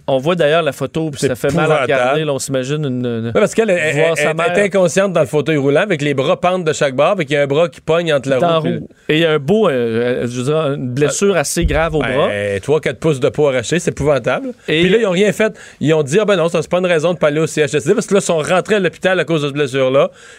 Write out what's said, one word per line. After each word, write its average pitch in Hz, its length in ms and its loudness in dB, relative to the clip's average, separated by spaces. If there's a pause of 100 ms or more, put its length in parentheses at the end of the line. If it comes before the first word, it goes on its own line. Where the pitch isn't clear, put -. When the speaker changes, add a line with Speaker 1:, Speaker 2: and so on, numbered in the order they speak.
Speaker 1:
On 135 120 2
voit 156 160 0
d'ailleurs 160 260 2
la 143 120 -2
photo, 160 360 -6
puis 139 120 -10
Speaker 2:
C'est 139 80 0
Speaker 1:
ça 127 60 -2
fait 143 200 -2
mal 156 180 2
à 143 120 2
Speaker 2:
épouvantable. 135 80 0
Speaker 1:
regarder. 135 340 0
Là, 143 80 -2
on 131 40 -4
s'imagine 135 460 -4
une, 123 220 -4
une 113 220 -4
Speaker 2:
Ouais, 131 40 -6
parce 202 220 0
qu'elle, 220 160 2
elle, 156 260 0
Speaker 1:
voir 160 140 2
Speaker 2:
elle, 156 120 0
Speaker 1:
sa 151 100 0
Speaker 2:
elle 160 40 -4
Speaker 1:
mère. 175 220 0
Speaker 2:
est 202 60 2
inconsciente 190 500 0
dans 165 80 4
le 127 40 2
fauteuil 151 300 0
roulant, 143 240 2
avec 185 220 -2
les 147 100 0
bras 139 260 0
pendent 185 260 0
de 156 100 0
chaque 143 200 -2
bord, 165 220 2
fait 170 80 -2
qu'il 131 80 -6
y 147 60 0
a 143 60 2
un - 20 -4
bras 156 240 0
qui - 100 -20
pogne 165 320 0
entre 135 160 0
la 131 120 2
Speaker 1:
Dans 165 200 2
Speaker 2:
roue, 151 60 -4
Speaker 1:
la 117 100 -2
roue. - 120 -10 (200)
Et 151 60 2
il 160 60 2
y 165 40 2
a 156 80 2
un 151 60 2
beau, 185 320 2
euh, 120 580 -2
je 123 140 -8
veux - 20 -4
dire, 151 300 -2
une 135 160 -8
blessure 147 440 0
assez 165 300 -2
grave 160 300 0
au 151 60 0
Speaker 2:
Ben, 117 140 -2
Speaker 1:
bras. 165 160 2
Speaker 2:
euh, 101 300 -2
trois, 147 220 0
quatre 143 180 -4
pouces 151 200 0
de 135 100 2
peau 147 180 2
arrachée, 127 300 0
c'est 160 140 -2
épouvantable. 135 560 0 (200)
Speaker 1:
Et 160 140 2
Speaker 2:
Puis 185 80 4
là, 220 80 4
ils 226 80 2
ont 185 60 0
rien 190 200 2
fait. 214 260 -2 (220)
Ils 147 140 2
ont 156 80 2
dit, « 143 180 0
Ah 208 60 2
ben 202 100 2
non, 165 140 2
ça, 170 100 0
c'est - 100 -6
pas 180 100 0
une 185 40 -4
raison 170 300 2
de - 40 -12
pas 160 100 2
aller 147 120 0
au 160 60 0
C 151 160 0
H 143 120 -2
S - 0 -
L 135 100 0
D, » 151 100 4
parce - 120 -4
que - 60 -4
là, 196 80 4
ils - 60 -6
sont 175 100 0
rentrés 165 380 0
à 202 60 2
l'hôpital 185 380 0
à 156 60 0
cause 160 160 0
de 147 60 -4
cette 139 80 -6
blessure-là. 135 560 2 (280)